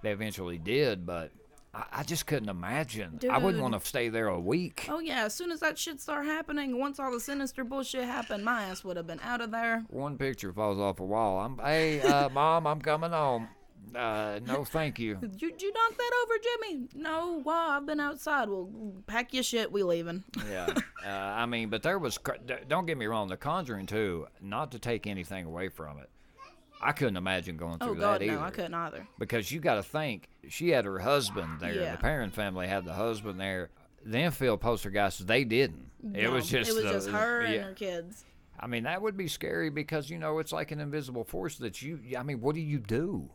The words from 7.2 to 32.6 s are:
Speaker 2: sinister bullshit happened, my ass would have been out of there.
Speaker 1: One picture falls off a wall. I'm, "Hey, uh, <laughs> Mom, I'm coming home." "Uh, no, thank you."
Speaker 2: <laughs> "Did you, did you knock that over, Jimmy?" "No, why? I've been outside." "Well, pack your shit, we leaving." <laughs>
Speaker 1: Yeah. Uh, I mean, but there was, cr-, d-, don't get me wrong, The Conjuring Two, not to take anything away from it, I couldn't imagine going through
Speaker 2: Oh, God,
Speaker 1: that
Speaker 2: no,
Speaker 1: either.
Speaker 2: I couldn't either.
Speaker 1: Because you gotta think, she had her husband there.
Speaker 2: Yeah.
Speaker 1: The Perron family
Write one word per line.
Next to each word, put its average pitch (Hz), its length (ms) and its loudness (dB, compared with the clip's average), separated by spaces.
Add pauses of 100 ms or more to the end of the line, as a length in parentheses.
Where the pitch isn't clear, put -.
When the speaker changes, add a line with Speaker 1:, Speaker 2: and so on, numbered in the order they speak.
Speaker 2:
sinister 269 440 -2
bullshit 262 400 -2
happened, 240 420 -4
my 233 180 2
ass 185 180 -6
would 185 140 -4
have 165 100 -4
been 165 140 -8
out 240 220 -2
of 226 80 -4
there. 226 380 2
Speaker 1:
One 139 280 -4
picture 123 380 -2
falls 104 240 4
off 98 220 2
a 92 40 -4
wall. 98 360 4
I'm, 120 180 -4
"Hey, 151 420 4
uh, 143 280 8
<laughs> 131 40 -2
Mom, 156 340 6
I'm 147 140 2
coming 156 300 2
home." 131 380 2 (460)
"Uh, 107 500 0
no, 131 200 2
thank 151 340 0
you." 110 180 0
Speaker 2:
<laughs> 95 40 -6
"Did 196 220 -6
you, 330 80 0
did - 120 -10
you 403 100 -2
knock 453 260 4
that 480 120 2 (140)
over, 453 180 2
Jimmy?" 440 520 -2
"No, 320 480 -2
why? 320 340 2
I've 285 100 0
been 302 140 0
outside." 285 480 0
"Well, 190 220 -2 (360)
pack 240 280 -2
your 254 80 2
shit, 233 280 2
we 202 120 2
leaving." 170 460 0
<laughs> - 220 -6
Speaker 1:
Yeah. 92 220 -2 (320)
Uh, 101 40 -4
I 98 380 0
mean, 117 240 0
but 107 140 0
there 185 160 4
was, 131 180 -2
cr-, - 140 -4 (120)
d-, 123 100 -4 (120)
don't 165 200 2
get 160 120 0
me 113 80 0
wrong, 107 220 2
The 92 80 -4
Conjuring 131 500 -2
Two, 95 400 0 (140)
not 107 320 -4
to 123 80 -10
take 117 260 -2
anything 95 400 -4
away 87 220 -4
from 76 300 -10
it, 69 120 -18 (720)
I 117 80 4
couldn't 127 260 2
imagine 90 400 0
going 82 220 -4
through 247 120 -2
Speaker 2:
Oh, 202 40 0
God, - 260 2
Speaker 1:
that 98 60 0
Speaker 2:
no, 110 60 2
Speaker 1:
either. 147 100 -2
Speaker 2:
I 170 80 -4
couldn't 170 240 -6
either. 170 320 -6 (120)
Speaker 1:
Because 117 340 -2
you 160 80 -4
gotta 113 240 4
think, 143 440 -4 (200)
she 170 220 0
had 127 140 6
her 98 140 -2
husband 98 640 0
there. 87 140 -2
Speaker 2:
Yeah. 165 180 0
Speaker 1:
The 104 60 -6
Perron 123 340 2
family 92 340 -2